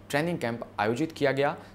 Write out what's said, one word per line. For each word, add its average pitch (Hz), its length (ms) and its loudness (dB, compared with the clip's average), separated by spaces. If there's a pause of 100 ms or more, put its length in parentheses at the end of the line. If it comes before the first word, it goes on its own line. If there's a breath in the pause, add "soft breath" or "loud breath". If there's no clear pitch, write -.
(100)
ट्रेनिंग 165 280 0
कैंप 117 220 -4 (200)
आयोजित 120 320 2
किया 135 200 2
गया, 139 240 2 (180 loud breath)